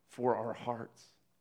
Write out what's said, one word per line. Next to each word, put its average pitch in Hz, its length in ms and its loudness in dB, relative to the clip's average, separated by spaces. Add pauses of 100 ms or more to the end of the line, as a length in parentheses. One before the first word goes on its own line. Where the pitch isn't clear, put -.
for 123 260 2
our 110 180 -2
hearts. - 600 -8 (280)